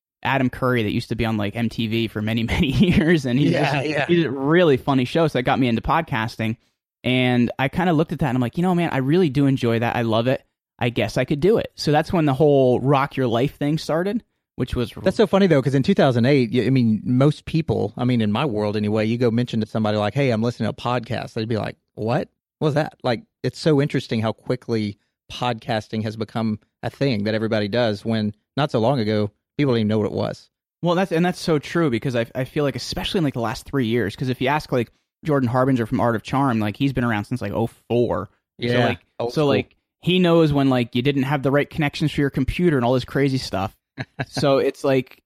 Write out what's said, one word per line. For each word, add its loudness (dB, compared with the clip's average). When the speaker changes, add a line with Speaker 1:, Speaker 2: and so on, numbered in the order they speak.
Speaker 1:
Adam 0
Curry 0
that -2
used -4
to -6
be -2
on, -2
like, -4
M -2
T -4
V -2
for -6
many, -2
<laughs> -2
many 0
years, 2
and 0
he's 2
Speaker 2:
Yeah, 0
Speaker 1:
just, -2
Speaker 2:
yeah. -2
Speaker 1:
he's 2
a -2
really 2
funny 0
show, 0
so -2
that 0
got 0
me 2
into 0
podcasting. -4
And 2
I 0
kinda 0
looked 0
at -4
that, 0
and -2
I'm 0
like, -2
"You 0
know, 2
man, 0
I -2
really 2
do 2
enjoy 2
that. -2
I 0
love 0
it. 0
I 0
guess -2
I 0
could -2
do 4
it." -4
So -4
that's 0
when 2
the 2
whole 4
rock 0
your 0
life 0
thing -2
started, -2
which -4
was -2
Speaker 2:
That's 0
so 4
funny, 4
though, 4
'cause 0
in 4
two 2
thousand 4
eight, 2
y-, 2
I 2
mean, 2
most 2
people, -2
I -4
mean, 2
in 0
my 0
world -2
anyway, 0
you 0
go 2
mention -2
to -2
somebody 0
like, -2
"Hey, 2
I'm 0
listening -2
to -2
a -10
podcast," -4
they'd -6
be -2
like, -6
"What? -4
What 0
was 0
that?" -2
Like, -4
it's -6
so 2
interesting -2
how 0
quickly -4
podcasting -4
has -6
become -4
a -8
thing -2
that -2
everybody -2
does -2
when -2
not 0
so 0
long 2
ago, 0
people 2
didn't 2
even 0
know 0
what 0
it -6
was. -6
Speaker 1:
Well, 0
that's, 0
and 2
that's -4
so 0
true -2
because -2
I, 0
I -4
feel -4
like, -2
especially -6
in, 0
like, -2
the -6
last -6
three -2
years, 0
'cause -4
if -4
you 0
ask, -2
like, 0
Jordan 2
Harbinger 2
from -2
Art 2
of -6
Charm, 0
like, -2
he's 0
been -2
around -2
since, -6
like, -6
oh -2
four. 0
So, -4
Speaker 2:
Yeah, 2
Speaker 1:
like, -4
Speaker 2:
old -6
Speaker 1:
so, 0
Speaker 2:
school. 2
Speaker 1:
like, -2
he 0
knows 4
when, 2
like, 0
you 0
didn't 0
have -2
the 0
right 2
connections -2
for -2
your 0
computer 0
and 2
all 2
this 0
crazy 0
stuff. -6
So 2
it's 0
like, 0